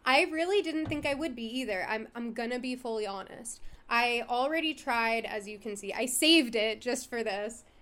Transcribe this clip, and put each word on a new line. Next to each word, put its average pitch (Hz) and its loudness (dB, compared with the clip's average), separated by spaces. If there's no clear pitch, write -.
I 294 6
really 349 2
didn't 311 -2
think 302 -2
I 285 2
would 277 -4
be 233 -6
either. 208 -2
I'm, 220 -4
I'm 233 -6
gonna 240 -4
be 254 -4
fully 220 -4
honest. - -10
I 240 2
already 311 0
tried, 226 0
as 202 -6
you 208 -12
can 208 -8
see, 196 -8
I 233 -2
saved 285 6
it 220 2
just 247 -4
for 233 -2
this. 214 -4